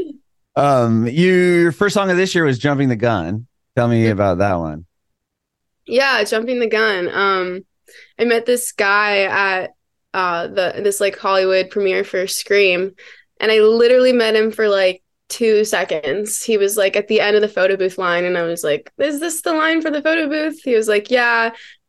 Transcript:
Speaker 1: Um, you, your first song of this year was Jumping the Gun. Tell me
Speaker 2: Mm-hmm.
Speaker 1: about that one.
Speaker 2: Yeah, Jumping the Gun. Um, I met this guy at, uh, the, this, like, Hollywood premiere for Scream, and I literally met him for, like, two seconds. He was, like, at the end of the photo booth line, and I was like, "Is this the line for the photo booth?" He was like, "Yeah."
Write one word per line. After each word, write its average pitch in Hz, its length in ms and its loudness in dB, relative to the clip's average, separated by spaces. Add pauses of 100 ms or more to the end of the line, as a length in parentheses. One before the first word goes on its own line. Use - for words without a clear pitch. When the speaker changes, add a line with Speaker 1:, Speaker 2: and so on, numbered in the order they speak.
(560)
Speaker 1:
Um, 120 500 2
you, 170 260 2
your 175 400 2
first 202 220 0
song 196 160 0
of 180 60 0
this 185 180 0
year 170 100 2
was 135 140 0
Jumping 139 300 0
the 123 80 0
Gun. 107 500 -2 (300)
Tell 120 120 2
me 113 140 2
Speaker 2:
Mm-hmm. 113 100 2
Speaker 1:
about 98 260 0
that 98 160 0
one. 82 300 -6 (1000)
Speaker 2:
Yeah, 254 380 0
Jumping 233 340 -2
the 240 80 0
Gun. 214 420 0
Um, 185 560 -2 (540)
I 220 60 -2
met 233 220 0
this 247 260 -2
guy 202 500 0
at, 190 480 -2 (420)
uh, 180 360 -2
the, 190 340 -4
this, 202 180 -2
like, 196 160 -2
Hollywood 190 540 0
premiere 190 340 -2
for 190 220 -4
Scream, 190 680 0 (460)
and 214 120 0
I 220 100 4
literally 233 520 4
met 220 240 2
him 220 140 2
for, 214 180 -2
like, 190 340 0 (260)
two 220 360 0
seconds. 185 800 -4
He 226 160 0
was, 202 180 0
like, 196 200 0
at 202 120 -2
the 214 120 2
end 208 160 2
of 208 60 2
the 208 60 2
photo 190 280 0
booth 185 200 -4
line, 175 280 -2
and 180 120 -2
I 170 60 -2
was 165 220 -6
like, 151 340 -4
"Is 285 220 -2
this 330 220 -8
the 349 120 -2
line 320 260 0
for 320 100 -4
the 294 120 -4
photo 320 260 0
booth?" 311 340 -4
He 254 120 -2
was 220 140 0
like, 208 220 0
"Yeah." 233 420 0 (360)